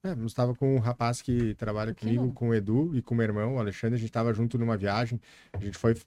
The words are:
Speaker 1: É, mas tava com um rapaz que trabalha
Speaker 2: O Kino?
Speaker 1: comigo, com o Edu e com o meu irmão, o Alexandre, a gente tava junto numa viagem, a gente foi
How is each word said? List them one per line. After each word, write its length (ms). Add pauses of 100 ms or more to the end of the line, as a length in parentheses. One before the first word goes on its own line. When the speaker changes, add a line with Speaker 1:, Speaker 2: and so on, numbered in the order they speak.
Speaker 1:
É, 140
mas 180
tava 220
com 200
um 40
rapaz 420
que 340
trabalha 360
Speaker 2:
O 40
Kino? 200
Speaker 1:
comigo, 180
com 160
o 60
Edu 400
e 60
com 120
o 40
meu 80
irmão, 300
o 40
Alexandre, 380
a 20
gente 120
tava 220
junto 240
numa 200
viagem, 420 (340)
a 60
gente 180
foi 180 (120)